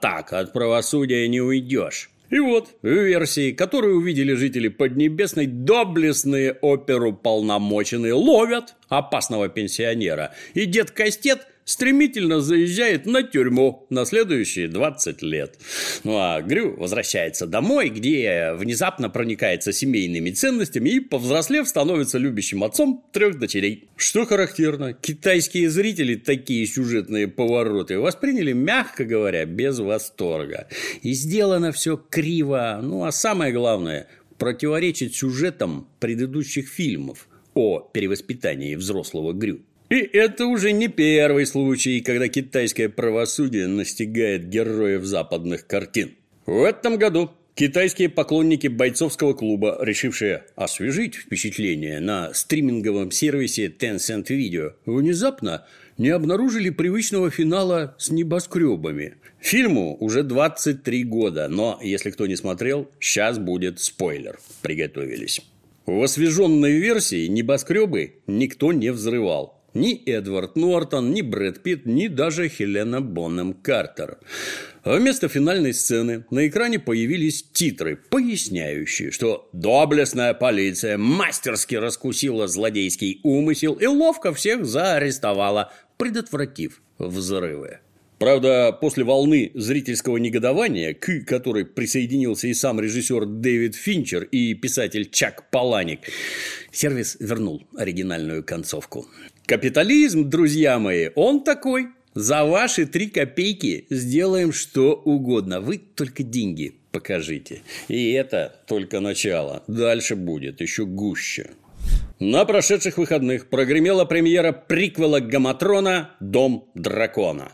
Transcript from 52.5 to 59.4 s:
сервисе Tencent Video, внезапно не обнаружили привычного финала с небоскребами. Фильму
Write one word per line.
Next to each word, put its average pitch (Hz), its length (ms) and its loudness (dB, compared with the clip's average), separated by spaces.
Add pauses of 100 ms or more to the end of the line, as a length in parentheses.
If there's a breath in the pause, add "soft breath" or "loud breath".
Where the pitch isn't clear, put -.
сервисе 131 560 -2
Tencent 104 600 -6
Video, 87 440 -4 (140)
внезапно 160 800 -2 (320 loud breath)
не 120 100 2
обнаружили 185 640 0
привычного 185 580 -2
финала 170 720 0
с - 100 -6
небоскребами. 151 1080 -2 (220 soft breath)
Фильму 143 600 2